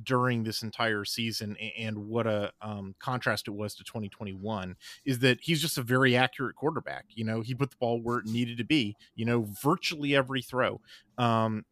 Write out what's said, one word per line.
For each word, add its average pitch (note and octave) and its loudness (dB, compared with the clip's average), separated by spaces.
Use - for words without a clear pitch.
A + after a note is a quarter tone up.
during B2 2
this A2 -4
entire G#2+ 0
season, A2 -4
a-, G#2+ -8
and A2 -4
what A2+ 0
a, G#2 0
um, G2+ -8
contrast B2 -2
it A2 -8
was G#2 -6
to - -20
twenty G#2+ -8
twenty-one, F#2+ -6
is B2+ 0
that B2+ 6
he's D#3+ 0
just D#3+ -2
a C3+ -4
very B2+ 6
accurate B2+ 0
quarterback. B2+ -4
You A2+ -6
know, A2 -2
he A#2 -6
put B2+ 0
the - -20
ball A#2 2
where A#2+ 0
it A2 -4
needed A#2 -2
to A#2 -2
be, G#2+ 2
you A2+ -4
know, A#2 2
virtually D3 2
every C3 2
throw. - -2
Um, A2+ 4